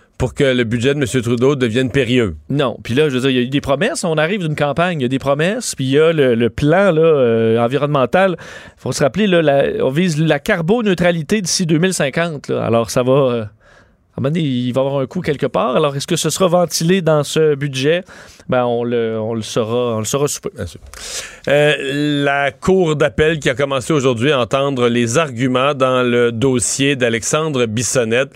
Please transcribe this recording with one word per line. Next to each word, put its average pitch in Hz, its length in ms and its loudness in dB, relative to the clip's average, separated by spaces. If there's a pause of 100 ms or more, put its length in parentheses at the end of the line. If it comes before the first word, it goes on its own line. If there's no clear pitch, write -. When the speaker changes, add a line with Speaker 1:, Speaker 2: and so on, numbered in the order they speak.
(160)
Speaker 1:
pour 123 160 -4
que 143 120 0
le 127 180 2
budget 120 320 0
de 147 60 -4
Monsieur 127 220 -2
Trudeau 123 340 2
devienne 123 340 0
périlleux. 120 460 0 (140)
Speaker 2:
Non. 139 340 -2
Puis 117 100 -4
là, 151 140 4
je 131 60 -2
veux 127 80 0
dire, 135 80 2
il 131 60 0
y - 40 2
a - 20 2
eu 123 60 -2
des 139 120 0
promesses. 156 440 -2
On 165 120 0
arrive 170 260 -2
d'une 156 120 -2
campagne, 151 460 -2
il - 20 -2
y 123 40 0
a - 20 0
des 135 100 -2
promesses, 156 560 -2
puis 135 120 -4
il 131 40 -2
y 139 80 4
a 165 140 4
le, 131 240 4
le 113 140 2
plan, 175 420 2
là, 156 100 2
euh, 117 560 4
environnemental. 143 760 2 (400)
Faut - 160 -6
se - 100 -2
rappeler, 165 240 2
là, 175 160 4
la, 139 220 4 (200)
on 131 60 2
vise 156 300 0
la 156 180 2
carboneutralité 180 1000 0
d'ici 180 260 -2
deux 147 120 2
mille 180 160 0
cinquante, 165 520 -4
là. 127 180 -2
Alors, 113 260 0
ça 127 120 0
va, 127 100 2
euh, 127 320 2 (760)
un - 20 -4
moment 143 120 -2
donné, 175 100 -2
il 123 280 -2
va 131 100 0
y - 20 2
avoir 139 160 -2
un 131 60 -2
coup - 140 -8
quelque 143 260 -4
part. 214 300 -2
Alors, 147 200 0
est-ce 143 100 -8
que 170 100 -2
ce 156 140 -2
sera 190 160 0
ventilé 175 540 2
dans 151 240 2
ce 156 300 2
budget ? 143 480 -2 (460)
Ben, 127 160 2
on 120 200 0
le, 113 340 -2
on 110 160 -4
le 110 80 -6
saura, 117 540 -2
on 110 40 -2
le 107 40 -4
saura 143 240 -2
sous - 120 -8
peu. - 140 -10
Speaker 1:
Bien 101 120 -8
sûr. - 140 -16 (680)
Euh, 143 760 0
la 143 260 0
Cour 180 460 0
d'appel 151 420 0
qui 139 100 -2
a 135 60 0
commencé 135 380 -2
aujourd'hui 131 400 2
à 135 80 0
entendre 135 480 0
les 120 300 0
arguments 131 560 0
dans 127 280 2
le 120 300 2
dossier 131 640 0
d'Alexandre 123 680 -2
Bissonnette. 120 680 -2